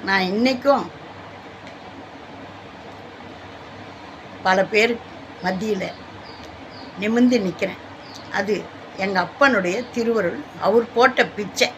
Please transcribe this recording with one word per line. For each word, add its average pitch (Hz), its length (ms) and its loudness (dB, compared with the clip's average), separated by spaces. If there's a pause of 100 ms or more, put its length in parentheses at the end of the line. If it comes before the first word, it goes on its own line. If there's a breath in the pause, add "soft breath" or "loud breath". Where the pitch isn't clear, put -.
நான் 190 180 4
இன்னைக்கும் 247 640 4 (3500)
பல 190 220 6
பேர் 226 320 4 (480)
மத்தியில 190 380 0 (1160)
நிமிர்ந்து 240 400 6
நிக்கிறேன். 185 400 0 (540)
அது 196 320 0 (320)
எங்க 190 240 2
அப்பனுடைய 208 720 4
திருவருள், 220 460 2 (220)
அவர் 220 320 4
போட்ட 247 340 6
பிச்சை. 208 520 0